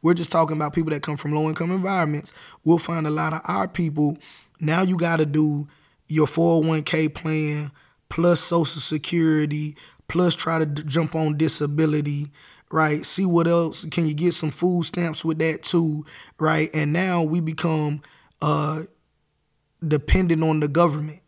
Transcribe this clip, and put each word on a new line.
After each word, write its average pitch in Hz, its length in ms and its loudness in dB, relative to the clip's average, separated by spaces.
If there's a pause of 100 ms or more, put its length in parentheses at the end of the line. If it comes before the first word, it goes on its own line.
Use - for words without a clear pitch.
We're 170 120 4
just 170 180 -2
talking 160 240 2
about 151 180 -4
people 160 180 0
that 147 120 -4
come 147 140 -4
from 147 160 -4
low-income 156 380 -2
environments. 180 600 -2 (300)
We'll 165 140 6
find 165 280 -2
a 151 60 -2
lot 156 220 -2
of 160 120 -6
our 190 220 -2
people, 151 500 0 (420)
now 160 220 0
you 185 160 2
gotta 165 280 2
do 147 420 0 (400)
your 151 200 2
four 165 360 2
oh 156 40 2
one 156 160 0
K 156 260 0
plan, 151 640 -4 (380)
plus 175 300 2
Social 165 420 0
Security, 151 960 0 (300)
plus 175 260 2
try 165 260 -2
to 160 60 2
d-, 147 200 -6
jump 151 300 -2
on 156 220 0
disability, 147 920 0 (400)
right? 151 340 0
See 190 200 0
what 170 220 4
else, 170 380 0
can 160 220 0
you 151 60 0
get 165 200 0
some 156 180 -2
food 175 320 0
stamps 165 400 -4
with 160 160 -2
that 160 240 0
too, 156 420 0 (340)
right? 156 340 2
And 147 180 0
now 175 320 0
we 160 160 0
become, 156 640 -2 (400)
uh, 151 420 0 (1000)
dependent 160 580 2
on 156 160 2
the 151 80 0
government. 151 600 0